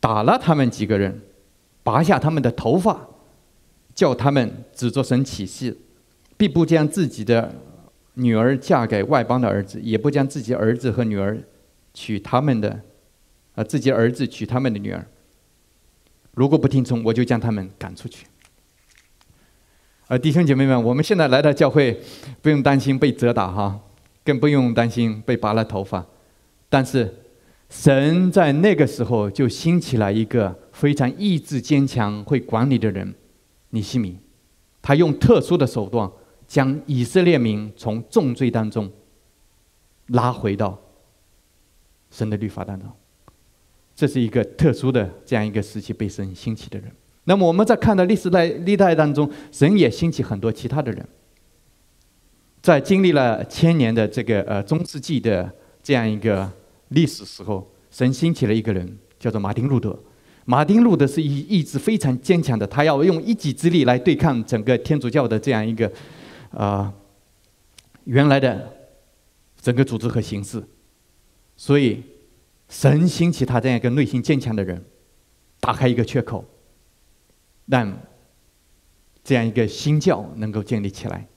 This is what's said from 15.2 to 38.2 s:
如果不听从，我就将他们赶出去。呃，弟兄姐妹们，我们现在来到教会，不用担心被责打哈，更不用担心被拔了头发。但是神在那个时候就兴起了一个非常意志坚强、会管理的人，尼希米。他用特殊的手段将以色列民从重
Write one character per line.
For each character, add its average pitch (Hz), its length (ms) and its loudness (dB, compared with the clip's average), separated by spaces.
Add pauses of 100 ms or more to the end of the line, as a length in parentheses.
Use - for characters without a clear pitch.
如 135 160 2
果 156 80 4
不 139 100 2
听 131 160 2
从， 120 200 -2
我 113 100 0
就 120 100 2
将 120 160 0
他 113 120 -4
们 95 260 -6
赶 90 180 -14
出 - 120 -16
去。 - 180 -20 (1800)
呃， 127 100 -2
弟 151 140 0
兄 170 140 4
姐 139 100 4
妹 135 100 4
们， 127 180 2
我 120 100 2
们 143 100 0
现 196 140 0
在 156 100 2
来 131 140 4
到 147 120 4
教 143 160 4
会， 123 320 2 (400)
不 151 80 2
用 143 140 2
担 139 160 4
心 131 180 0
被 135 140 2
责 120 200 0
打 98 200 -2
哈， 101 280 -4 (460)
更 139 140 0
不 147 80 2
用 131 260 2
担 117 160 2
心 110 320 -2
被 123 160 -2
拔 107 160 -2
了 110 100 2
头 98 200 -6
发。 98 220 -6 (640)
但 135 160 2
是 127 280 -2 (560)
神 151 640 2
在 165 200 4
那 175 240 4
个 151 100 4
时 - 180 -4
候 110 280 0
就 131 160 0
兴 170 320 0
起 - 160 -6
了 104 160 2
一 110 140 0
个 101 320 0 (160)
非 143 200 0
常 135 240 0
意 185 220 0
志 131 220 -6
坚 139 260 2
强、 107 380 -4
会 135 140 0
管 117 300 -2
理 131 80 2
的 107 140 0
人， 95 220 -8 (560)
尼 113 120 -6
希 98 160 -6
米。 95 200 -4 (640)
他 139 140 2
用 156 220 2
特 233 220 4
殊 175 180 0
的 143 80 2
手 110 220 -6
段 107 220 -4 (380)
将 139 380 -2
以 127 180 -2
色 180 180 0
列 170 160 4
民 107 400 -2
从 113 320 -6
重 139 260 0